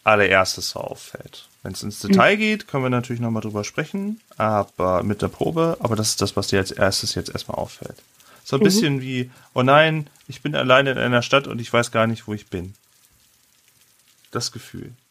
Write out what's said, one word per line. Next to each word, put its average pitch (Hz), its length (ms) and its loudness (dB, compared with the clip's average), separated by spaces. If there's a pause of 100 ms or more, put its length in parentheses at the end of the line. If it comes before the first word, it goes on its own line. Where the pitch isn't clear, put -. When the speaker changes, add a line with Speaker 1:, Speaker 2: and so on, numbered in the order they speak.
Speaker 1:
allererstes 95 640 4
so - 100 -10
auffällt. - 680 -14 (140)
Wenn's 95 200 -10
ins 104 180 -10
Detail 196 360 6
Speaker 2:
Mhm. 208 40 -4
Speaker 1:
geht, 214 280 -2
können 135 160 -4
wir 127 60 0
natürlich 120 320 -2
nochmal 113 200 -2
drüber 104 220 -6
sprechen, 196 560 -6 (160)
aber 98 680 0
mit 101 200 -2
der 95 60 0
Probe, 165 520 -2
aber 113 160 -2
das 107 140 -2
ist - 100 -4
das, - 160 -2
was 101 120 -4
dir 98 100 2
als 95 120 -2
erstes - 440 -2
jetzt - 160 -6
erstmal - 260 -10
auffällt. - 460 -12 (420)
So - 120 -4
ein 135 40 2
Speaker 2:
Mhm. 214 40 4
Speaker 1:
bisschen 190 360 4
wie, 127 300 -4 (240)
"Oh 127 80 2
nein, 151 460 6 (200)
ich - 140 -16
bin 147 120 -4
alleine 131 360 4
in 127 80 -2
einer 120 240 2
Stadt 139 240 2
und 117 140 -8
ich 117 120 -10
weiß 117 200 0
gar 113 140 2
nicht, 113 200 -4
wo 107 80 -6
ich 104 140 -12
bin." 92 260 -10 (1600)
Das 117 200 -6
Gefühl. - 400 -16 (180)